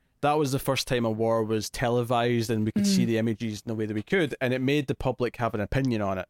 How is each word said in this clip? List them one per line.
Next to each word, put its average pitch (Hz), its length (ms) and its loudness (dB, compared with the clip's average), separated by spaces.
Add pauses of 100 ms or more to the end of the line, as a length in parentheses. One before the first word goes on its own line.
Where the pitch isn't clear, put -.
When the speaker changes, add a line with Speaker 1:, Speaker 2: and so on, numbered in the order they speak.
(200)
Speaker 1:
that 147 140 2
was 147 180 0
the 139 60 0
first - 280 -2
time 120 200 0
a 113 40 0
war 113 320 0
was 107 280 -2
televised 120 800 0
and 107 160 0
we 110 60 0
could 101 140 2
see 196 180 4
Speaker 2:
Mm. - 20 4
Speaker 1:
the 113 120 2
images 110 460 -2
in - 60 -8
the 113 40 -4
way 110 120 -2
that 107 80 -6
we 107 80 -2
could, 180 400 0
and 127 100 0
it 131 80 -2
made 139 280 0
the 135 60 -2
public 120 420 -2
have 113 180 0
an 107 80 -2
opinion 120 400 0
on 95 160 0
it - 120 -8